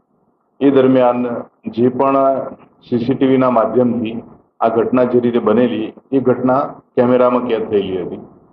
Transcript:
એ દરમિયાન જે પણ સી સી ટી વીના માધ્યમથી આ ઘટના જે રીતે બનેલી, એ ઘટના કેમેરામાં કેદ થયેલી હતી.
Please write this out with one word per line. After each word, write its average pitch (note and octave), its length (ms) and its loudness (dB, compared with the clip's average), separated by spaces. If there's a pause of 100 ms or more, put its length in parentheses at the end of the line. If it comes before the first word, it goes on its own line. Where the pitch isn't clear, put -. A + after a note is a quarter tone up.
(600)
એ C#3 100 4
દરમિયાન B2 760 2 (220)
જે A2+ 220 0
પણ C3+ 520 0 (500)
સી B2 80 -2
સી A#2 160 -2
ટી C3 120 0
વીના C3 240 2
માધ્યમથી A#2 720 0 (380)
આ A2+ 80 2
ઘટના A#2 360 0
જે B2 160 2
રીતે A#2+ 180 0
બનેલી, G#2+ 540 0 (200)
એ C3+ 80 0
ઘટના B2+ 400 0 (360)
કેમેરામાં B2 500 2
કેદ A2 240 -4
થયેલી F#2+ 320 -2
હતી. - 160 -10 (340)